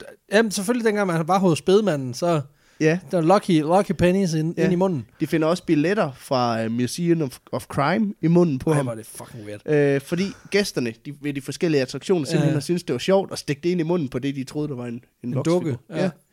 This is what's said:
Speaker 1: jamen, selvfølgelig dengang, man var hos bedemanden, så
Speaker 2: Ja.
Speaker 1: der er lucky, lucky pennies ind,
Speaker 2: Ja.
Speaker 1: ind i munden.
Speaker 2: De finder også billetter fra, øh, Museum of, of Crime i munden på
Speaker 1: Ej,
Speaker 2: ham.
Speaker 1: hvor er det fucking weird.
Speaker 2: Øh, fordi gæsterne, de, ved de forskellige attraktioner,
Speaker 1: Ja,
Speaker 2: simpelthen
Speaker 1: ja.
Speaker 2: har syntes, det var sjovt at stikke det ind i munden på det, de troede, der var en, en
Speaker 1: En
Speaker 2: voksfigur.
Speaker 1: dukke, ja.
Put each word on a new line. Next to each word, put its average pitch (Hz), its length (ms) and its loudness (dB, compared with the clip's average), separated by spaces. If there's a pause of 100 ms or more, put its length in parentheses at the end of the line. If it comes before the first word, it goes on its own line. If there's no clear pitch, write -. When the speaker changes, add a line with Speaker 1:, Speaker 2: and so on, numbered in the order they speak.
(320)
Speaker 1:
jamen, 214 180 4
selvfølgelig 220 360 -2
dengang, 208 200 2
man 165 220 0
var 185 100 4
hos 180 240 4
bedemanden, 165 520 2
så 170 260 0 (400)
Speaker 2:
Ja. 156 180 4 (120)
Speaker 1:
der 185 80 0
er 165 40 2
lucky, 175 380 4
lucky 180 320 2
pennies 180 420 2
ind, 160 240 -2
Speaker 2:
Ja. 175 60 2
Speaker 1:
ind 190 80 2
i 180 40 2
munden. 175 300 0 (140)
Speaker 2:
De 156 60 0
finder 156 220 0
også 175 160 -2
billetter 165 520 0
fra, 117 480 0
øh, 113 80 -2
Museum 160 500 0
of, 131 160 -6 (140)
of 127 140 -6
Crime 196 560 0
i 160 40 0
munden 165 320 4
på 160 120 -2
Speaker 1:
Ej, 151 60 2
Speaker 2:
ham. 143 100 0
Speaker 1:
hvor 120 60 -6
er 113 40 -10
det 110 100 -14
fucking - 400 -16
weird. 104 220 -10 (260)
Speaker 2:
Øh, 135 60 0
fordi 175 240 -4 (260)
gæsterne, 156 440 -2 (120)
de, 143 160 -12
ved 143 120 -6
de 139 60 -6
forskellige 147 420 -2
attraktioner, 151 380 -2
Speaker 1:
Ja, 127 100 -4
Speaker 2:
simpelthen 156 200 2
Speaker 1:
ja. 156 40 0
Speaker 2:
har 143 60 -2
syntes, 175 220 -2
det 156 100 -6
var 120 60 -2
sjovt 190 340 0
at 151 60 -8
stikke 143 240 -6
det 175 60 -2
ind 180 120 0
i 156 40 -2
munden 165 240 -2
på 131 100 -6
det, 139 180 -4
de 131 80 -8
troede, 147 240 -6
der 143 60 -8
var 120 120 -10
en, 117 80 -8
en 120 60 -12 (220)
Speaker 1:
En 123 120 -6
Speaker 2:
voksfigur. 160 260 0
Speaker 1:
dukke, 151 160 -4 (140)
ja. 175 200 -2 (220)